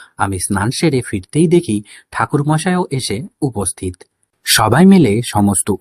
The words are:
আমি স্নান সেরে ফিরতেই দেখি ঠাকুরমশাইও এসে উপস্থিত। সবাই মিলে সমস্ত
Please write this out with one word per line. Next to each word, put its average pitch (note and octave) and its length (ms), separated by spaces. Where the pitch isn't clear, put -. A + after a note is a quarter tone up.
আমি G2 220
স্নান G2+ 320
সেরে C#3 320
ফিরতেই D3 440
দেখি D#3 360
ঠাকুরমশাইও D#3 800
এসে B2 260
উপস্থিত। G2 520
সবাই A#2 420
মিলে B2+ 380
সমস্ত G2+ 460